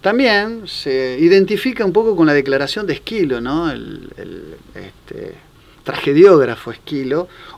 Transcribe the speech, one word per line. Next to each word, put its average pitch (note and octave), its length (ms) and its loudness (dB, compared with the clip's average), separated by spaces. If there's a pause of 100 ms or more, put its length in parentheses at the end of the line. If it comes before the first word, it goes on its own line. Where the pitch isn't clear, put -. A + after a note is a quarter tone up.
también A3 640 0
se C3 540 -4
identifica G3 640 2
un F#3 80 0
poco G#3+ 240 2
con E3 100 4
la D3 80 4
declaración C#3 540 -2
de D#3 60 -2
Esquilo, C#3 480 -4
¿no? D3+ 280 -4
El, G#2+ 460 -12
el, F2+ 280 -16 (320)
este, F#2+ 600 -16 (480)
tragediógrafo C#3+ 880 4
Esquilo, C#3 560 -6 (300)